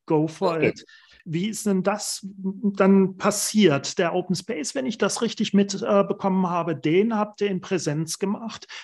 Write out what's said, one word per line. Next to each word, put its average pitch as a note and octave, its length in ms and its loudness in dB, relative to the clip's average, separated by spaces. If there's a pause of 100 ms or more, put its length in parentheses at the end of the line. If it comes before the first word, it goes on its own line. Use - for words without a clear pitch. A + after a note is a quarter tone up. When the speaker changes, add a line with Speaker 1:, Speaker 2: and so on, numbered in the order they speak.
Speaker 1:
go D#3 220 2
for E3 300 -4
Speaker 2:
Okay. C#3 120 2
Speaker 1:
it. - 160 -8 (400)
Wie F3 220 -4
ist - 180 -8
denn F#3+ 180 2
das G#3 500 -4
dann F#3+ 840 2
passiert? G3 800 2
Der E3+ 160 0
Open F3+ 220 -2
Space, - 400 -8
wenn C4 100 -4
ich A3+ 120 -4
das G3 240 -2
richtig G#3+ 320 -2
mit, G3 280 2
äh, G3+ 220 4
bekommen F#3+ 460 0
habe, E3+ 260 -2
den F#3 400 2
habt G#3 260 -4
ihr G3+ 80 0
in F#3 120 -4
Präsenz D#3+ 580 -4
gemacht. A3 480 -6 (160)